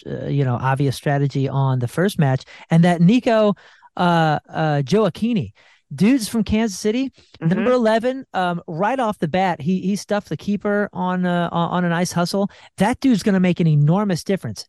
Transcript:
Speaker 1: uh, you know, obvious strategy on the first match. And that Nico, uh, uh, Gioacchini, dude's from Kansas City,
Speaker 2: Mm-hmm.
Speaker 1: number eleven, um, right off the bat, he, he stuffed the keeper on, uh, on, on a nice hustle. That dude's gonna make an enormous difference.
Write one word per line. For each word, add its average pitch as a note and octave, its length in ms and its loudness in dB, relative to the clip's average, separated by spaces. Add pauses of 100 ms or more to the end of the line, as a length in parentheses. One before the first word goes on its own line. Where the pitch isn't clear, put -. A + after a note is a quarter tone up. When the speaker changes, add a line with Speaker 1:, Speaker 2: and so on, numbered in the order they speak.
Speaker 1:
uh, - 200 -8
you C#3+ 180 0
know, B2+ 120 0
obvious C3+ 420 -2
strategy C#3 500 -2
on C3 320 -2
the B2 80 -2
first F#3 320 -2
match. C3 240 0 (260)
And E3 140 4
that F3 160 2
Nico, A3 560 4 (400)
uh, E3 440 2 (100)
uh, D#3 340 0
Gioacchini, F#3+ 720 0 (420)
dude's G#3+ 320 2
from A3+ 160 0
Kansas G#3+ 340 -2
City, B3 360 -4 (260)
Speaker 2:
Mm-hmm. E3 140 0
Speaker 1:
number A3 180 0
eleven, B3 600 0
um, F3 340 -2
right G3+ 320 -2
off A3 200 -2
the F#3 80 -2
bat, F3+ 340 0
he, F#3 180 0
he G3 160 -2
stuffed G3+ 320 -4
the - 80 -6
keeper G3+ 560 -2
on, F3+ 340 -2
uh, F3 260 0
on, E3+ 180 -2
on F3+ 160 -2
a E3+ 40 0
nice E3+ 220 0
hustle. G3 380 -2 (280)
That A3 220 0
dude's B3 220 2
gonna F#3+ 180 2
make F3+ 200 2
an E3 80 2
enormous D#3+ 560 2
difference. - 460 -6